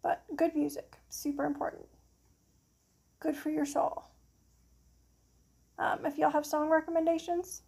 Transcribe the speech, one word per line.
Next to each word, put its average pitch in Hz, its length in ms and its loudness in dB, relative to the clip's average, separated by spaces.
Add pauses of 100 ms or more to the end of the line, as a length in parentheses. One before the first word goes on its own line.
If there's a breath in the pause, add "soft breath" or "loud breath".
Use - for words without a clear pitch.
But - 220 0 (120)
good 330 200 2
music, 294 440 -2 (100)
super 285 360 -4
important. - 420 -4 (1300)
Good 302 180 -2
for 302 120 -4
your 302 160 0
soul. - 400 -2 (1700)
Um, - 280 0
if 285 120 -2
y'all 302 120 4
have 294 160 0
song 302 240 0
recommendations 330 1000 2